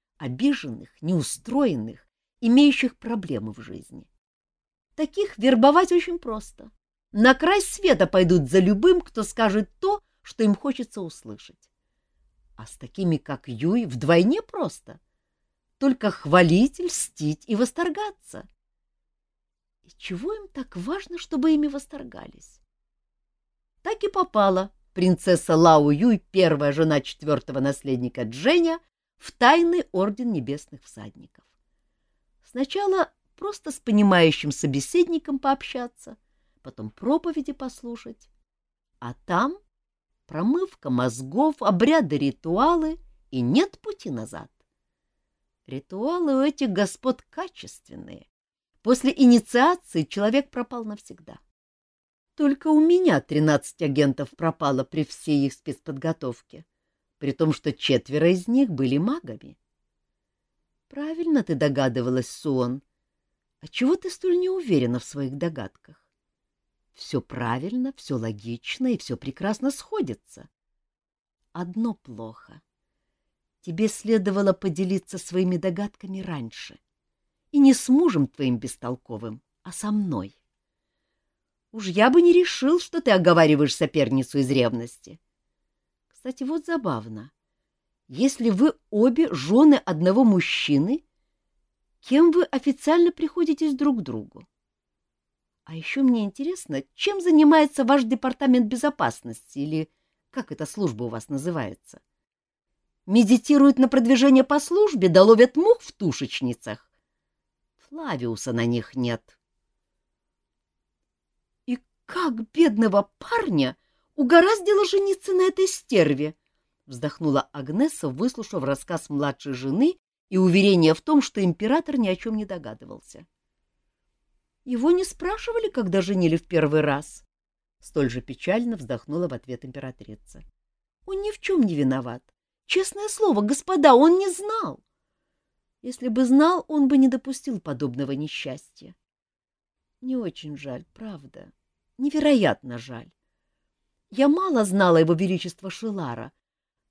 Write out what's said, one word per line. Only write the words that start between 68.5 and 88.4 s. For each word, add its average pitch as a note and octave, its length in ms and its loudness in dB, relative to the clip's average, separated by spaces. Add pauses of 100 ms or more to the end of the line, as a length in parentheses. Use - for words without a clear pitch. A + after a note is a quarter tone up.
и A#3+ 100 -2
все - 200 -10
прекрасно G#3+ 540 -6
сходится. - 800 -10 (1040)
Одно F3+ 440 -6
плохо. A2+ 640 -20 (1000)
Тебе F3+ 260 -2
следовало G3+ 680 0
поделиться F#3 640 -4
своими F3+ 400 -2
догадками F#3+ 640 -8
раньше. D#3 600 -12 (720)
И D4 80 2
не C4+ 140 8
с - 160 -4
мужем B3+ 380 2
твоим B2+ 320 -4
бестолковым, A#2+ 800 -12 (220)
а F3+ 80 -16
со G#3 200 -8
мной. D#3 480 -4 (1300)
Уж G#3+ 160 -12
я G3+ 220 4
бы E4 120 6
не F4 120 6
решил, F4 460 2
что - 220 -10
ты A#3+ 100 2
оговариваешь D#3+ 640 4
соперницу C3+ 640 -2
из C3 100 0
ревности. A#2+ 720 -4 (880)
Кстати, - 360 -12
вот D4+ 220 -6
забавно. B2+ 680 -6 (760)
Если A#3 420 0